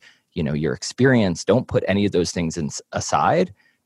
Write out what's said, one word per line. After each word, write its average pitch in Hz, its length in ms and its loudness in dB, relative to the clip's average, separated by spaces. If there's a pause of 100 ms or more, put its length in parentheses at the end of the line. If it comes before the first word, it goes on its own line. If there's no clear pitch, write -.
(340)
you 87 80 -4
know, 73 120 -2
your 73 200 -2
experience. 117 720 2
Don't 117 220 2
put - 200 0
any 101 180 2
of 98 60 0
those 85 200 0
things 82 260 -4
in, 76 120 -4 (220)
aside. 113 600 0 (320)